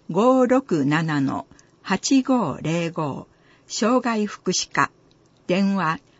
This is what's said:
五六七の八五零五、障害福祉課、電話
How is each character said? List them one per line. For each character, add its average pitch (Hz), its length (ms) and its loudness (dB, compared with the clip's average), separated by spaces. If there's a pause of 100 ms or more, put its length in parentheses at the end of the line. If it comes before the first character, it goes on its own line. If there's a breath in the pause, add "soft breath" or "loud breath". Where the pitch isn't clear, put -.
(100)
五 247 360 4
六 233 380 2
七 151 380 0
の 131 240 -4 (380 soft breath)
八 262 380 2
五 233 400 -2
零 165 280 -2
五、 151 360 -6 (400 soft breath)
障 240 340 0
害 226 260 -2
福 - 260 -6
祉 - 180 -6
課、 - 220 -2 (560)
電 196 260 0
話 170 240 -2 (220 soft breath)